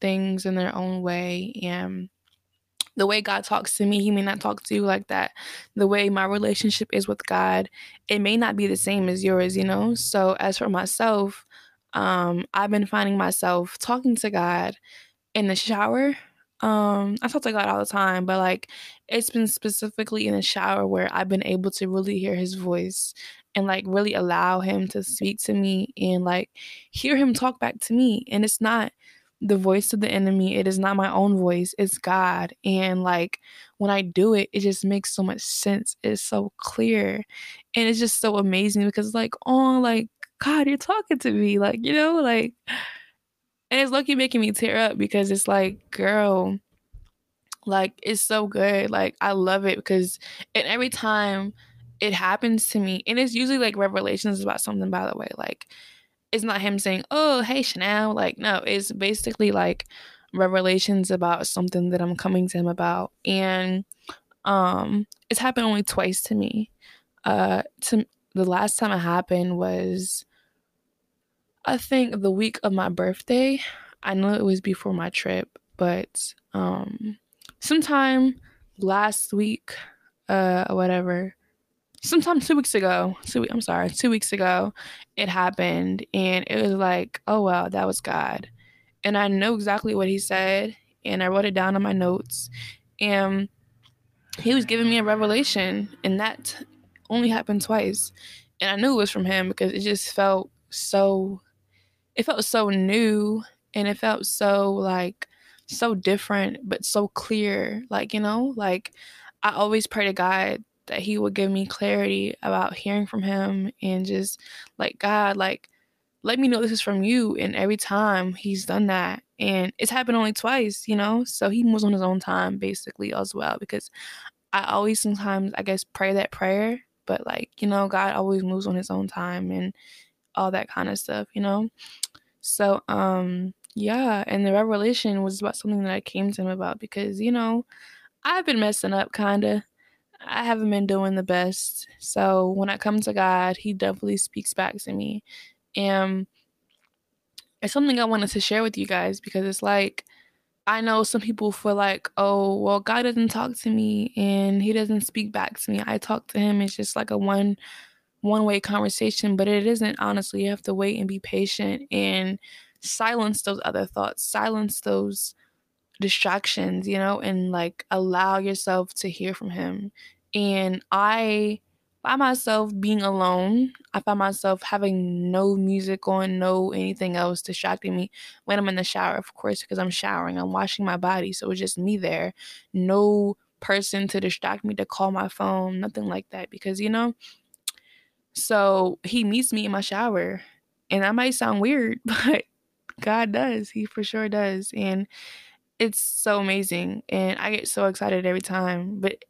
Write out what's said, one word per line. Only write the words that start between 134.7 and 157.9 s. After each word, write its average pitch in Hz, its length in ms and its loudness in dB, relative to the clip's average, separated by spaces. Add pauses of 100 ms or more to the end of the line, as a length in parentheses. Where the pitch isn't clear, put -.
was 190 180 -2
about 208 160 -2
something 208 280 -2
that 190 80 -2
I 196 80 -4
came 196 320 -4
to 202 100 -6
him 185 60 -2
about 185 300 -4
because, 202 420 -6
you 233 120 2
know, 233 320 0 (600)
I've 349 220 0
been 240 140 2
messing 208 320 0
up, 196 200 0
kinda. 208 520 0 (600)
I 233 200 -4
haven't 220 260 2
been 202 160 2
doing 190 300 2
the 190 60 0
best. 185 640 -2 (100)
So 190 520 2
when 196 200 0
I 196 60 -2
come 214 240 0
to 214 120 0
God, 185 440 2
he 208 160 -6
definitely 196 460 -2
speaks - 360 -4
back - 280 -2
to 202 100 -8
me. 208 320 -6 (520)
And 190 500 0 (1400)
it's 208 100 -4
something 277 260 4
I 240 60 2
wanted 220 260 2
to 202 100 -2
share 214 220 2
with 220 140 -2
you 202 100 -4
guys 190 340 -2
because 190 260 -4
it's 196 160 -6
like, 202 420 0 (640)
I 220 140 0
know 220 220 4
some 220 180 0
people 214 320 -2
feel 202 220 0
like, 196 420 0
"Oh, 196 440 2
well, 202 200 2
God 226 220 0
doesn't 233 260 2
talk 233 300 -4
to 226 120 -2
me 214 460 0
and 196 460 2
he 214 100 2
doesn't 214 300 0
speak 208 300 -6
back - 280 -4
to - 100 -6
me. 202 160 -2
I 214 120 -2
talk 220 300 -6
to - 100 -6
him. 202 240 2
It's 196 140 -4
just 208 200 -6
like 214 140 -4
a 208 80 0
one, 196 380 2 (640)